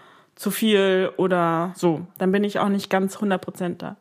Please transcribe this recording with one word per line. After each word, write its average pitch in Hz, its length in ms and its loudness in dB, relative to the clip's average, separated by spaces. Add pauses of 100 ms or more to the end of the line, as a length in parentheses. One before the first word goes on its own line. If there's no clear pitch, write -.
(360)
zu 202 160 -4
viel 196 680 2
oder 175 580 0
so. 170 260 0 (160)
Dann 185 160 2
bin 208 100 2
ich 202 160 -2
auch 208 100 2
nicht 196 200 -2
ganz 190 320 -2
hundert 190 220 0
Prozent 175 380 -8
da, 165 200 -10